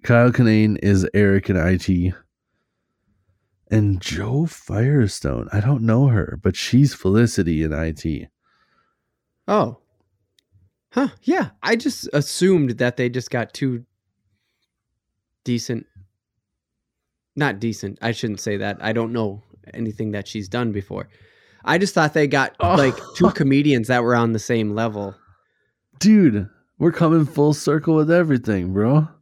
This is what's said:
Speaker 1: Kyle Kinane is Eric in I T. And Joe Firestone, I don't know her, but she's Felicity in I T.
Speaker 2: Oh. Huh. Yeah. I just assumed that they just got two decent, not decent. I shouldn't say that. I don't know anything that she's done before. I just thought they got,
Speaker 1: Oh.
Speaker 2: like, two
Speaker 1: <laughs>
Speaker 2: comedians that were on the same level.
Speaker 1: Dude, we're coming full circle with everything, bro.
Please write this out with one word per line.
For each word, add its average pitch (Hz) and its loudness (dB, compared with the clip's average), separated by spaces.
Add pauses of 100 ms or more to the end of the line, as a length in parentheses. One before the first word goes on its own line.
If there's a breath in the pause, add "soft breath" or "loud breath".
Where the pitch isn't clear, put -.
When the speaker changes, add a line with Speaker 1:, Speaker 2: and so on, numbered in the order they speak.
Speaker 1:
Kyle 120 4
Kinane 107 4
is 95 4
Eric 98 2
in 98 2
I 90 2
T. 90 0 (1600)
And 104 2
Joe 113 -4
Firestone, 104 -2
I 104 0
don't 123 0
know 117 4
her, 110 0
but 95 0
she's 135 2
Felicity 95 0
in 78 -2
I 80 -4
T. 78 -8 (1200)
Speaker 2:
Oh. 170 0 (1120)
Huh. 269 -2 (140)
Yeah. 294 -2 (120)
I 233 0
just - -8
assumed 147 0
that 123 -2
they 123 -2
just 123 -8
got 123 -6
two 123 -6 (1600)
decent, 117 -6 (1500)
not 127 -4
decent. 107 -8
I 113 -4
shouldn't 107 -6
say 104 -4
that. 101 -6
I 110 -4
don't 113 -4
know 107 -6 (320)
anything 110 -8
that 101 -10
she's 101 -10
done 117 -4
before. 98 -10 (560 soft breath)
I 156 2
just 190 0
thought 156 2
they 151 2
got, 135 -2
Speaker 1:
Oh. 175 2
Speaker 2:
like, 139 4 (200)
two 190 4
Speaker 1:
<laughs> - -
Speaker 2:
comedians 139 2
that 123 0
were 120 2
on 117 2
the 110 -2
same 107 -2
level. 104 -6 (840)
Speaker 1:
Dude, 160 4 (280)
we're 170 0
coming 165 2
full 147 0
circle 151 -2
with 156 2
everything, 120 0
bro. 131 2 (140)